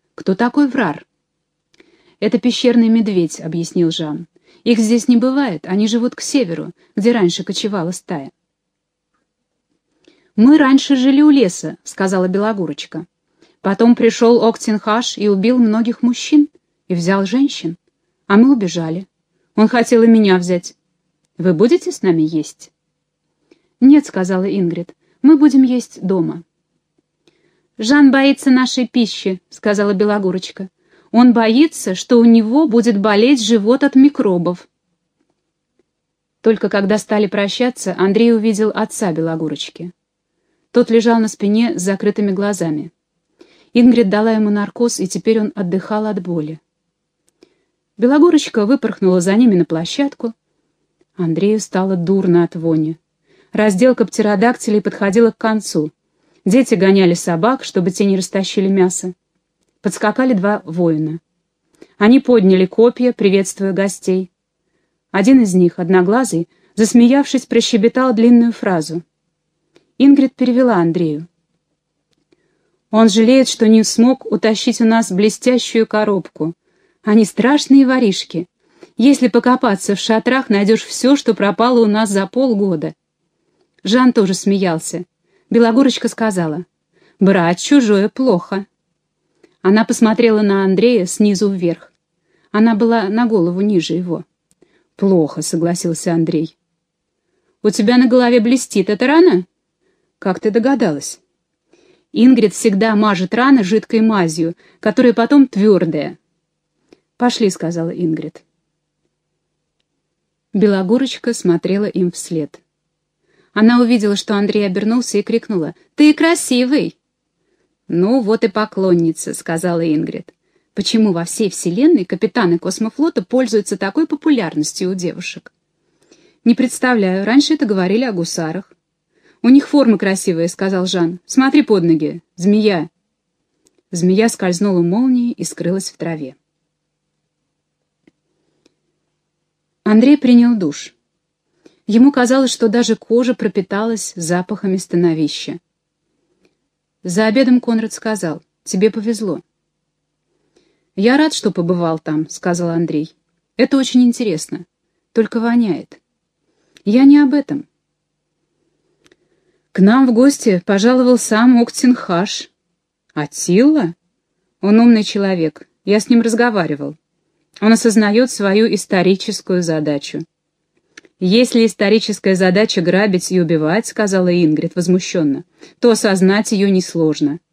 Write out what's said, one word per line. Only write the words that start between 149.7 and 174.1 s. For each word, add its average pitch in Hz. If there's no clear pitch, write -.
«Я 233
рад, 302
что -
побывал 170
там», — 156
сказал 175
Андрей. 160
«Это 269
очень 254
интересно. 208
Только 226
воняет». 233
«Я 240
не 285
об 277
этом». -
«К -
нам 247
в 247
гости 233
пожаловал 247
сам 233
Октенхаш». 226
«Атилла? 185
Он 208
умный 226
человек. 185
Я 208
с -
ним 233
разговаривал. 190
Он 214
осознает 226
свою 202
историческую 185
задачу». 156
«Если 226
историческая 208
задача 190
грабить 185
и 185
убивать, — 165
сказала 190